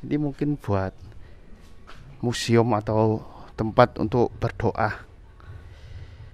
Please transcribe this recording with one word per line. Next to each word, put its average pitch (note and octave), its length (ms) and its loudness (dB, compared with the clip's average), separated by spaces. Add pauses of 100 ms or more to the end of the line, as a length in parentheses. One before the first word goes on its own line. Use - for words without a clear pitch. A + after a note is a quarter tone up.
Ini C3+ 160 0
mungkin D3 400 0
buat F#2+ 320 0 (1300)
museum A#2 480 4
atau A2 480 2 (400)
tempat A2 400 6
untuk - 400 2
berdoa F#2+ 640 0 (1300)